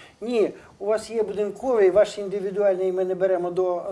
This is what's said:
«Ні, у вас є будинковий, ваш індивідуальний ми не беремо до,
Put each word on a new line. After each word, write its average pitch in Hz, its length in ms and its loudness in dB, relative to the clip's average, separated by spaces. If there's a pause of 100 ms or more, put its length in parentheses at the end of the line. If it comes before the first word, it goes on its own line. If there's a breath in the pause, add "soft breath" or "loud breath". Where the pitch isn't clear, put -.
(200 loud breath)
«Ні, 220 300 0 (280 loud breath)
у 196 80 -10
вас 214 240 -2
є 226 120 0
будинковий, 208 680 2
ваш 202 280 4
індивідуальний 190 720 0
ми 185 120 -2
не 185 100 -2
беремо 175 360 0
до, 180 420 -2